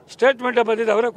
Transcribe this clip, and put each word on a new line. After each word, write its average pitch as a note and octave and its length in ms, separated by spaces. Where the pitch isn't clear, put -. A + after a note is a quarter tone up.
ಸ್ಟೇಟ್ಮೆಂಟೇ B3 580
ಬಂದಿದೆ, A3 260
ಅವರೇ A#3 200